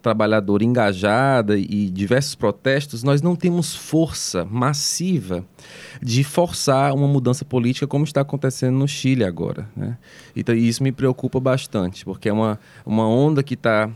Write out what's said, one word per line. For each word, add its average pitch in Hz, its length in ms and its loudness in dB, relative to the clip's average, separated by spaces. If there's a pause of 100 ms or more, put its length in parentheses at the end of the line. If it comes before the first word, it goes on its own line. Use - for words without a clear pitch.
trabalhadora 107 600 2
engajada 110 920 2
e 101 320 -2
diversos 101 460 0
protestos, 127 720 -2
nós 143 180 2
não 175 140 0
temos 175 360 0
força - 720 -2
massiva 123 1000 -2 (580)
de 127 220 2
forçar 143 680 0
uma 139 140 2
mudança 135 380 2
política 127 420 -2
como 143 180 0
está 143 180 0
acontecendo 135 540 -2
no 139 120 2
Chile 131 360 0
agora, 87 520 -4
né? 104 200 -6 (380)
Então, 113 180 -2
isso 117 300 2
me 135 80 2
preocupa 131 480 -2
bastante, 127 640 -2
porque 95 240 -6
é 104 40 2
uma, 107 260 0 (260)
uma 110 220 0
onda 139 340 4
que 139 140 -4
tá 110 420 2